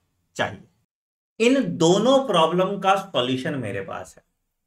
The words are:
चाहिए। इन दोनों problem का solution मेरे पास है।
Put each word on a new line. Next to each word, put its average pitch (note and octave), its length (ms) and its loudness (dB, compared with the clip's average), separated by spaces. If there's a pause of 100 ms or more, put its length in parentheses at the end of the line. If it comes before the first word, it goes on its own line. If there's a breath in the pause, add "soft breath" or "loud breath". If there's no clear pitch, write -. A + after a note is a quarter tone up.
(360)
चाहिए। G#2+ 260 -6 (840)
इन B3 320 2
दोनों G#3+ 500 4
problem F3+ 520 0
का G3 160 2
solution C3 580 -4
मेरे G2+ 280 -8
पास F#2+ 360 -14
है। - 60 -20 (440)